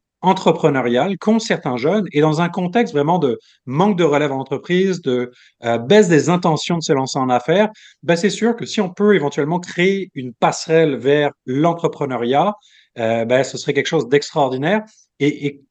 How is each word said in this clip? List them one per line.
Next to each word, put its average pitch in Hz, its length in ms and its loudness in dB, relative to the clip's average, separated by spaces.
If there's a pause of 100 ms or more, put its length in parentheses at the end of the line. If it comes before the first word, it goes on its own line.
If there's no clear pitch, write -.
(200)
entrepreneurial 160 1000 0
qu'ont 220 220 2
certains 151 360 -4
jeunes. 170 360 -2
Et 147 80 0
dans 156 200 2
un 175 80 0
contexte 185 460 -2
vraiment 151 240 2
de 131 200 0 (280)
manque 175 320 0
de 175 60 2
relève 143 260 2
en 135 80 -6
entreprise, 175 640 -2
de, 123 300 -2 (320)
euh, 117 140 0
baisse 180 300 4
des 151 220 4
intentions 175 480 0
de 156 40 -6
se 160 100 -2
lancer 131 260 -2
en 131 100 -2
affaires, 170 400 2 (360)
ben, 160 100 2
c'est 180 160 0
sûr 233 240 0
que 226 100 -8
si - 160 -6
on 190 80 0
peut 202 280 2
éventuellement 147 420 -2
créer 185 560 -2
une 127 180 -10
passerelle 160 640 0
vers 139 360 2 (120)
l'entrepreneuriat, 147 1080 0 (440)
euh, 117 260 0
ben, 127 180 2
ce 131 160 -6
serait 143 160 -4
quelque 135 140 0
chose 139 200 -2
d'extraordinaire. 143 760 0 (340)
Et, 143 280 -2
et, - 240 -8